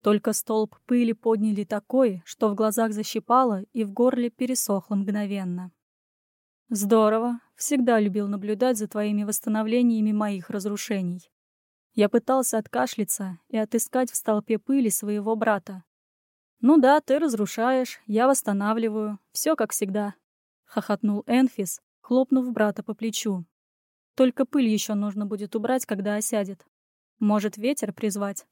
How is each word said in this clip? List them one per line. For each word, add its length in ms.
Только 300
столб 440
пыли 260
подняли 520
такой, 640
что 220
в 60
глазах 380
защипало 800
и 120
в 80
горле 380
пересохло 680
мгновенно. 760
«Здорово, 720
всегда 440
любил 280
наблюдать 480
за 100
твоими 380
восстановлениями 880
моих 380
разрушений». 800
Я 140
пытался 500
откашляться 800
и 80
отыскать 540
в 60
столпе 420
пыли 320
своего 460
брата. 480
«Ну 160
да, 240
ты 180
разрушаешь, 880
я 200
восстанавливаю, 960
все 220
как 180
всегда», 420
хохотнул 520
Энфис, 540
хлопнув 520
брата 300
по 120
плечу. 500
«Только 280
пыль 240
еще 260
нужно 300
будет 320
убрать, 300
когда 300
осядет. 500
Может, 380
ветер 360
призвать?» 600